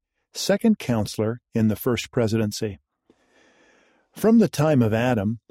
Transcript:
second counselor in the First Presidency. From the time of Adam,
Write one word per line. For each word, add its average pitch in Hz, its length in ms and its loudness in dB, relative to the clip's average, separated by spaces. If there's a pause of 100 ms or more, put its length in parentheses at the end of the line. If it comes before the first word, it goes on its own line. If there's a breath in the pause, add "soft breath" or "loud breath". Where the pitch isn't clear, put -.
(340)
second 202 440 0
counselor 110 640 -4 (140)
in 110 160 2
the 104 80 -2
First - 340 -4
Presidency. 110 680 -4 (1300 soft breath)
From 226 280 4
the 185 100 4
time 147 320 2
of 107 120 2
Adam, 113 460 0 (120)